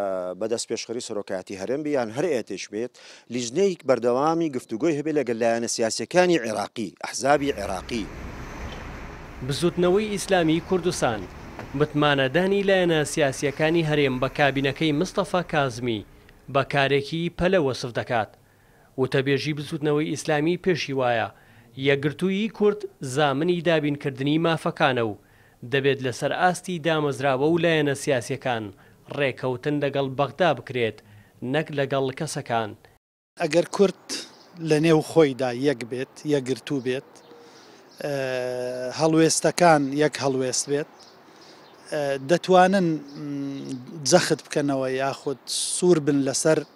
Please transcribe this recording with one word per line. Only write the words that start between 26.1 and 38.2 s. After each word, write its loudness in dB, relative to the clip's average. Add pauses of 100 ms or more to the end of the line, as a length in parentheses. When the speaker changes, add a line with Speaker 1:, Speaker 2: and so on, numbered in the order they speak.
Speaker 2:
ئاستی 0
دامەزراوە 0
و 4
لایەنە 2
سیاسیەکان -2 (520)
ڕێکەوتن -2
لەگەڵ -2 (120)
بەغدا 2
بکرێت، -2 (560)
نەک 0 (120)
لەگەڵ 0 (120)
کەسەکان. -4 (680)
Speaker 3:
ئەگەر 2 (100)
کورد 2 (640)
لە 4
نێو 6 (100)
خۆیدا 4 (160)
یەک 2 (100)
بێت، -8 (180)
یەکگرتوو -2
بێت، -4 (920)
ئە، -4 (840)